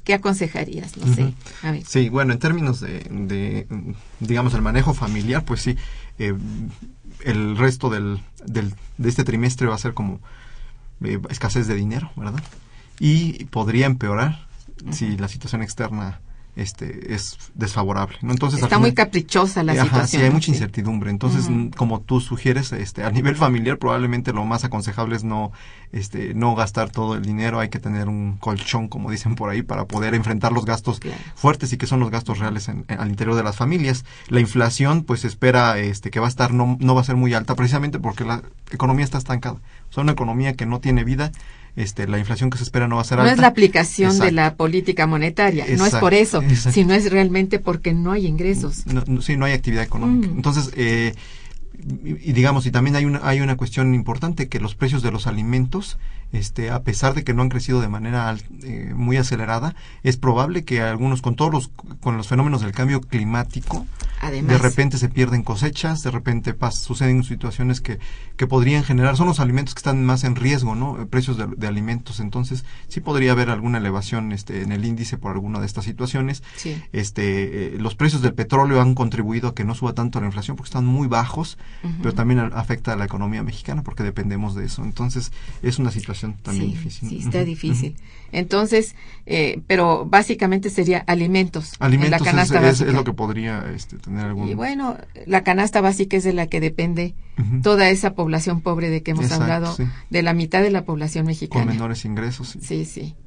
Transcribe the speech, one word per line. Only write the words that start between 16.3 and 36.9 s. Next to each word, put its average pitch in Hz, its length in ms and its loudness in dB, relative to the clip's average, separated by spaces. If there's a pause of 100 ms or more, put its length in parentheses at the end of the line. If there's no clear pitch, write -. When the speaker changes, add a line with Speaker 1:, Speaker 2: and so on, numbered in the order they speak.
Speaker 2:
este, - 580 -8
es - 240 -8 (160)
desfavorable, 98 720 -2
¿no? 120 80 -2
Entonces, 131 300 0
al 123 40 4
Speaker 1:
Está - 140 4
muy 240 100 8
Speaker 2:
final 233 160 4
Speaker 1:
caprichosa 190 560 0
la 160 120 2
Speaker 2:
Ajá, 131 100 4
Speaker 1:
situación, 123 240 4
Speaker 2:
sí, 131 160 4
hay 131 60 8
Speaker 1:
¿no? 135 40 6
Speaker 2:
mucha 160 140 2
Speaker 1:
Sí. 156 60 2
Speaker 2:
incertidumbre. 107 580 -2
Entonces, 127 320 2
Speaker 1:
Ujú. 120 100 0
Speaker 2:
n-, 117 160 0
como 113 320 0
tú 127 180 2
sugieres, 127 520 0
este, 104 320 -6
a 107 80 0
nivel 135 240 2
familiar 131 420 2
probablemente 120 560 0
lo 107 100 -2
más 117 200 -2
aconsejable 113 520 -2
es 107 80 -4
no, 107 280 -4 (400)
este, 98 420 -6
no 113 220 2
gastar 107 340 0
todo 110 240 -2
el 107 100 -4
dinero. 110 360 -2
Hay 110 100 -2
que 110 80 -6
tener 104 320 -4
un 104 300 -4
colchón, 110 480 -4
como 104 240 -8
dicen 113 240 -2
por 110 160 -4
ahí, 107 100 -2
para 104 240 -6
poder 107 300 -2
enfrentar 113 360 0
los 113 140 0
gastos 113 340 -2
Speaker 1:
Claro. 113 200 -10 (160)
Speaker 2:
fuertes 139 380 2
y 123 40 -4
que - 80 -4
son 127 140 0
los 117 100 0
gastos 113 300 -4
reales 107 300 -4
en, 101 180 -8
en, 107 120 -6
al 107 100 -2
interior 110 260 0
de 113 80 2
las 104 120 -2
familias. 139 480 0 (240)
La 120 120 4
inflación, 123 640 4
pues, 120 160 -2
se 123 80 -4
espera, 120 500 4
este, 101 320 -2
que 104 100 -2
va 113 60 2
a 120 40 2
estar, 123 260 2
no, 123 240 4
no 131 160 6